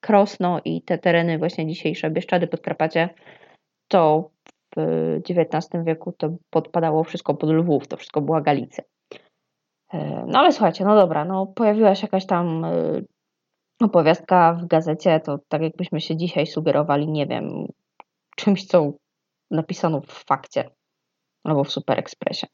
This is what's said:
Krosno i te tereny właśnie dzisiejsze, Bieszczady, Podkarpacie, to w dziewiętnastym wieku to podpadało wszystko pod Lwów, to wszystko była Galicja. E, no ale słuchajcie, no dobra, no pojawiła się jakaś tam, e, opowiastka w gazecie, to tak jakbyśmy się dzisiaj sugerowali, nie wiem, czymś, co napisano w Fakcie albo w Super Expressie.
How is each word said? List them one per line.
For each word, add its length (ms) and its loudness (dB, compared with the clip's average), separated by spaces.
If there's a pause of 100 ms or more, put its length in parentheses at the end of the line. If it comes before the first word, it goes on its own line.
Krosno 640 2
i 180 -4
te 160 -4
tereny 400 2
właśnie 280 -2
dzisiejsze, 440 -4
Bieszczady, 360 -2
Podkarpacie, 600 -2 (800)
to 420 4 (460)
w 500 -2
dziewiętnastym 580 -2
wieku 280 -4
to 180 -6 (200)
podpadało 540 0
wszystko 300 -6
pod 160 -2
Lwów, 380 0
to 80 -8
wszystko 240 -6
była 200 -2
Galicja. 440 -2 (1080)
E, 340 -8
no 100 0
ale 140 4
słuchajcie, 320 0
no 120 6
dobra, 280 4
no 220 -2
pojawiła 480 2
się 120 -6
jakaś 200 -2
tam, 380 -2
e, 380 -2 (800)
opowiastka 720 4
w 120 -6
gazecie, 540 2
to 180 -6 (100)
tak 140 -2
jakbyśmy 380 -4
się 160 -6
dzisiaj 300 -2
sugerowali, 600 0
nie 180 -2
wiem, 400 -8 (680)
czymś, 300 0
co 260 2 (580)
napisano 500 -2
w 240 -20
Fakcie 460 -4 (760)
albo 200 0
w 80 -8
Super 260 -2
Expressie. 560 -6